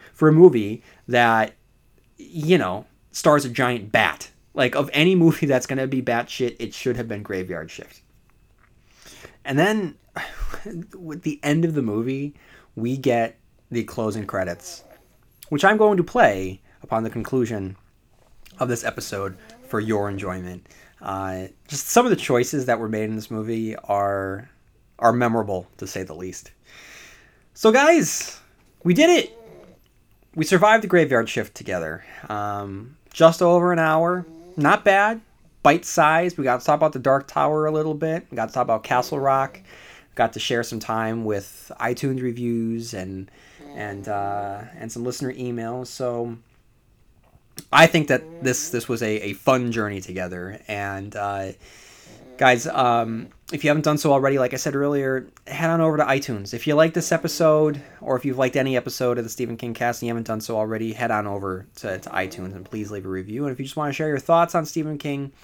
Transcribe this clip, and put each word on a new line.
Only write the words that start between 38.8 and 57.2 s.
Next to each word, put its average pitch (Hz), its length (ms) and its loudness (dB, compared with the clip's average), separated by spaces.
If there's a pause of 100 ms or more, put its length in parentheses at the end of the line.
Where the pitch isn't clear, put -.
Castle 127 340 0
Rock. 135 400 0 (560)
Got 113 200 0
to - 40 -8
share 120 240 -2
some 113 160 -8
time 113 460 -4
with 101 560 -8
iTunes 127 400 -2
reviews 117 720 -4
and, 95 380 -10 (440)
and, 101 320 -12
uh, 101 580 -6 (120)
and 117 160 -12
some 120 120 -8
listener 127 280 -6
emails. 123 540 -8
So 120 500 -6 (1400)
I 156 140 10
think 160 220 4
that - 360 -2
this, 127 240 -2
this 117 180 -4
was 117 160 -4
a, 107 280 -4
a - 20 -6
fun 123 400 0
journey 104 300 -4
together. 92 640 -8
And, 101 480 -8
uh, 101 360 -6 (840)
guys, 127 300 4
um, 117 600 0 (240)
if 151 100 -6
you 151 80 2
haven't 147 140 2
done 151 120 2
so 147 160 2
already, 139 280 4
like 123 140 0
I - 20 -6
said 131 180 -4
earlier, 139 540 -2 (180)
head 165 240 -2
on 165 100 2
over 160 180 2
to 151 60 4
iTunes. 131 480 -2
If 117 140 -8
you 151 80 2
like 160 200 4
this 170 180 0
episode, 156 680 2 (200)